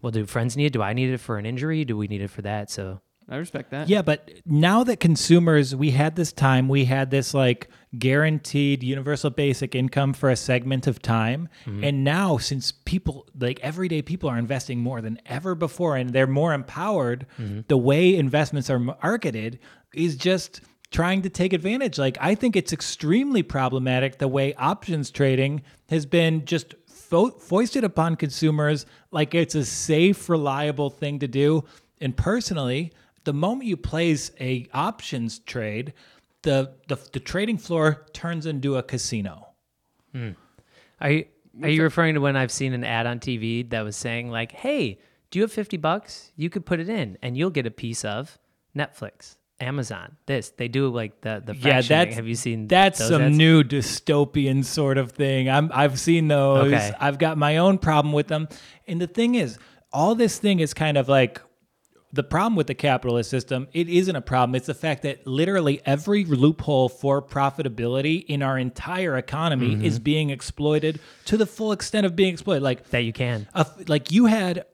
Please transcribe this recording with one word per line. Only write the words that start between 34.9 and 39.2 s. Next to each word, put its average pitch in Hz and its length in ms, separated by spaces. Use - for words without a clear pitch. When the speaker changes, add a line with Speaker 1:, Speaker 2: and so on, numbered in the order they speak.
Speaker 3:
trade, 117 540
the, 135 300
the, 143 80
the 131 80
trading 208 380
floor 156 560
turns 165 320
into 139 320
a 123 60
casino. 101 640